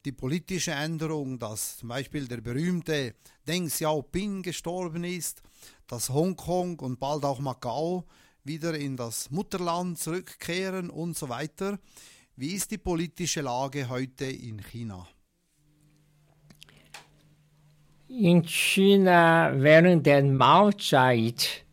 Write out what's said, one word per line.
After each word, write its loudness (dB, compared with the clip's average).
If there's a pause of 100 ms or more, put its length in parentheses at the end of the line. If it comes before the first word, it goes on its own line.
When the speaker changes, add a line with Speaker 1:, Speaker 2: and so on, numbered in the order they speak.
Speaker 1:
die -6
politische -6
Änderung, -6
dass -10
zum -14
Beispiel -8
der -10
berühmte -4 (340)
Deng -4
Xiaoping -4
gestorben -8
ist, -8 (440)
dass -8
Hongkong -2
und -8
bald -4
auch -4
Macau -6 (360)
wieder -6
in -6
das -8
Mutterland -4
zurückkehren -6
und -8
so -8
weiter. -6 (580)
Wie -6
ist -6
die -8
politische -6
Lage -4
heute -8
in -10
China? -12 (3000)
Speaker 2:
In 6
China 6
während 8
der 6
Maozeit 4